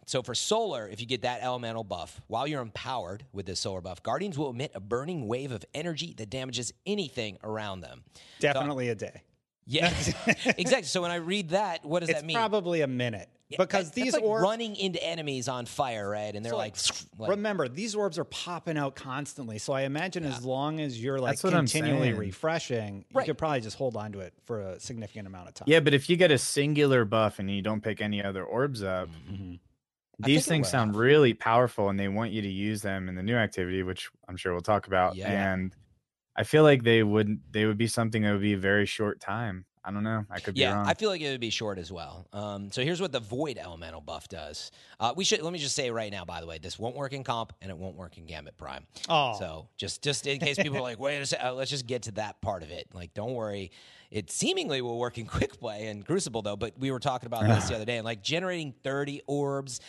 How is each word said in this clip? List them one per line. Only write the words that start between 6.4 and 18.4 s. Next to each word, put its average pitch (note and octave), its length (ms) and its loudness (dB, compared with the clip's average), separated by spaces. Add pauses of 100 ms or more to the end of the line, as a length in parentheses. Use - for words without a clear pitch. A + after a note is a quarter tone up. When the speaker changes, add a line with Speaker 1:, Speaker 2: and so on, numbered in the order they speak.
Speaker 1:
anything C3 580 -2
around G#2+ 380 -4
them. C2 220 -16 (360)
Speaker 2:
Definitely C#3 460 2
Speaker 1:
So A#2 60 0
Speaker 2:
a - 20 0
day. G2 280 -8 (440)
Speaker 1:
Yeah, D#3 220 2
Speaker 2:
<laughs> - 380 0
Speaker 1:
<laughs> - 0 - (300)
exactly. B3 280 2
So F3 180 -2
when E3+ 80 -2
I F3 60 -2
read F3 340 -2
that, F#3 340 0
what E3 160 0
does E3 80 -2
Speaker 2:
It's E3 120 2
Speaker 1:
that D3+ 60 -12
mean? E3 120 0
Speaker 2:
probably F#3+ 420 2
a C#3+ 60 4
minute. B2 420 -2 (200)
Speaker 1:
Yeah, D3+ 100 -4
Speaker 2:
Because F#3 320 2
Speaker 1:
that, - 40 -20
that's B3 120 0
Speaker 2:
these B3+ 80 4
Speaker 1:
like A3 100 4
Speaker 2:
orbs G#3+ 180 4
Speaker 1:
running A3 320 2
into F#3 300 -2
enemies D3 420 -2
on B2 200 -4
fire, A2+ 440 -2
right? G#2 240 -4
And G#2+ 100 -6
they're A#2 60 -6
Speaker 2:
So, A#2 80 -2
Speaker 1:
like, G#2+ 160 -4 (420)
like A2 140 -2
Speaker 2:
remember, G3+ 380 0
these G3 260 -6
orbs G3 240 -2
are D3 60 -2
popping E3+ 520 -6